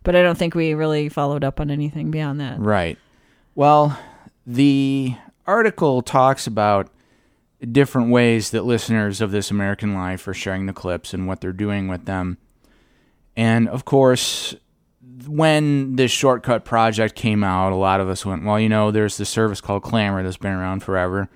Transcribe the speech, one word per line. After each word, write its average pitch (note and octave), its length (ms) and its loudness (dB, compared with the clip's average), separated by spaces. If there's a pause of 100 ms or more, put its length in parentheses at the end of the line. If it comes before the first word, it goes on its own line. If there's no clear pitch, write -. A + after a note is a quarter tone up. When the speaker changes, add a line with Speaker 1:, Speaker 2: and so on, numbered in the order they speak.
Speaker 1:
But F3+ 120 2
I F3+ 60 8
don't F3 160 4
think E3+ 180 -2
we D#3+ 180 0
really D3+ 360 -2
followed C#3+ 340 -2
up C3+ 160 -4
on D3 120 -4
anything D3 400 -4
beyond D3+ 300 -4
that. C3 180 -8
Speaker 2:
Right. G2+ 380 0 (580)
Well, D3 420 4 (480)
the C3+ 720 0 (320)
article F3+ 540 2
talks C3 440 2
about G#2 440 0 (840)
different B2+ 380 2
ways A#2+ 420 4
that G#2+ 140 -2
listeners A2 560 0
of G#2 100 -2
This G2+ 180 -2
American G2+ 460 -2
Life F#2 320 -6
are G2 60 -8
sharing F#2+ 320 -6
the F#2+ 80 -6
clips F2 400 -8
and F#2 140 -6
what F#2 120 -6
they're F#2 140 -8
doing G2+ 340 -4
with F2+ 180 -8
them. F#2 320 -6 (1000)
And, A2+ 320 2
of C3 160 -8
course, - 680 2 (720)
when D3 680 2
this B2+ 160 2
Shortcut B2 540 2
project A2+ 500 0
came G#2 280 0
out, F#2+ 280 2
a F#2 40 0
lot F#2+ 240 2
of F#2+ 100 -2
us F#2 160 -6
went, F#2 200 -4
"Well, G#2+ 140 2
you A2 100 2
know, G#2+ 220 2
there's G#2+ 260 0
this G2+ 120 -4
service A2 300 0
called G2+ 240 -4
Clamor G2+ 400 -2
that's F#2 140 -6
been G2 160 -6
around F#2 300 -4
forever." F#2+ 520 -2